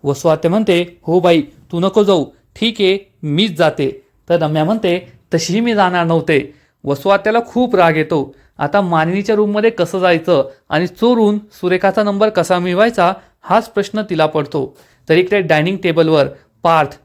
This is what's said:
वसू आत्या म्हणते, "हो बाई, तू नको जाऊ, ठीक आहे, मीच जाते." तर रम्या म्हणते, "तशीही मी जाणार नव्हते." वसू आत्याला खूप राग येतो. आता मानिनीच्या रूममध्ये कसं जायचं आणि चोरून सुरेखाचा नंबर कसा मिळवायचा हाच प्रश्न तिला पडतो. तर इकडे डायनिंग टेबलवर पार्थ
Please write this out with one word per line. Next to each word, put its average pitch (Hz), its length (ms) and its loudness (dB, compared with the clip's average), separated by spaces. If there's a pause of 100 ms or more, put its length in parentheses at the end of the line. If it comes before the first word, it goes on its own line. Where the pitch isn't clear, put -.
वसू 143 260 -2
आत्या 160 220 0
म्हणते, 180 520 -2
"हो 170 160 0
बाई, 170 220 2
तू - 380 -10
नको 190 240 0
जाऊ, 185 220 2 (300)
ठीक 226 240 -2
आहे, 196 440 -2
मीच 160 340 -2
जाते." 151 480 -2 (240)
तर 170 120 2
रम्या 156 220 0
म्हणते, 180 500 -2 (200)
"तशीही 170 260 -2
मी 233 160 0
जाणार 180 300 2
नव्हते." 165 480 0 (300)
वसू 139 260 -4
आत्याला 208 380 2
खूप 247 280 -2
राग 165 220 4
येतो. 156 380 -2 (220)
आता 147 240 -2
मानिनीच्या 180 540 0
रूममध्ये 208 340 0
कसं 185 300 -4
जायचं 165 500 0 (200)
आणि 160 180 -2
चोरून 214 520 2
सुरेखाचा 190 640 -2
नंबर 208 260 0
कसा 180 300 0
मिळवायचा 185 540 0 (280)
हाच 220 280 0
प्रश्न 208 400 -4
तिला 160 160 0
पडतो. 147 520 -4 (320)
तर 160 40 4
इकडे 185 280 2
डायनिंग 165 360 0
टेबलवर 160 500 2 (360)
पार्थ 160 260 2 (160)